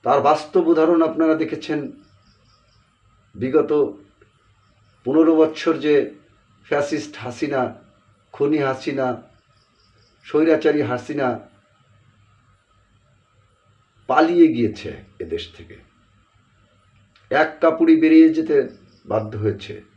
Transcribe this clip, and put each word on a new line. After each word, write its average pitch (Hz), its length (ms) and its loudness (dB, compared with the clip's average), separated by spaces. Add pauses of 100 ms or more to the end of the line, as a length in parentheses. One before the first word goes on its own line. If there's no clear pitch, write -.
তার 135 180 0
বাস্তব 151 460 0
উদাহরণ 160 340 4
আপনারা 160 340 0
দেখেছেন, 147 560 -6 (1400)
বিগত 143 640 0 (1080)
পনেরো 160 300 4
বছর 156 420 0
যে 147 380 0 (480)
ফ্যাসিস্ট 143 540 -6
হাসিনা, 123 580 -6 (560)
খুনি 151 260 -2
হাসিনা, 131 640 -4 (1000)
স্বৈরাচারী 156 580 0
হাসিনা 127 580 -6 (2750)
পালিয়ে 160 400 4
গিয়েছে 117 560 -4 (160)
এদেশ - 380 -10
থেকে, 80 200 -20 (1500)
এক 151 320 -2
কাপড়ই 160 400 2
বেরিয়ে 160 320 6
যেতে 151 360 0 (360)
বাধ্য 104 320 -6
হয়েছে। 101 460 -6 (120)